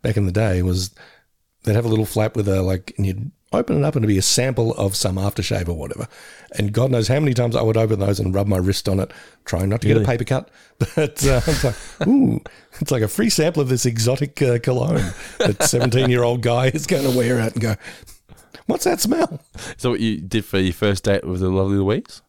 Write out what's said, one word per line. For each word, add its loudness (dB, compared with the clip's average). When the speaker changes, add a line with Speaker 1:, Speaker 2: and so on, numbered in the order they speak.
Speaker 1:
back 0
in 2
the 0
day, 2
was 0
they'd 2
have 0
a 0
little 2
flap -2
with 0
a, 2
like, -2
and 0
you'd -4
open 0
it 2
up 0
and 0
it'd 2
be 4
a 2
sample 0
of -2
some -2
aftershave -2
or -2
whatever. -8
And -2
God 2
knows 2
how 2
many 2
times 0
I 2
would 2
open 2
those 0
and 0
rub 2
my 2
wrist 0
on 2
it, -4
trying -2
not 0
to 0
get 2
a 2
Speaker 2:
Really? 0
Speaker 1:
paper -4
cut. -4
<laughs> -4
But, -2
uh, 4
it's 0
like, -4
"Ooh, 2
it's -2
like 2
a 2
free 0
sample 2
of 0
this 0
exotic, 0
uh, 2
cologne 0
that 0
seventeen-year-old 2
guy 2
is -2
gonna 0
wear 2
out -2
and -2
go, 0
'What's -2
that 0
smell?'" 0
Speaker 2:
So 0
what -2
you 0
did -4
for -2
your 2
first 0
date 2
with -4
the 0
lovely 0
Louise? -2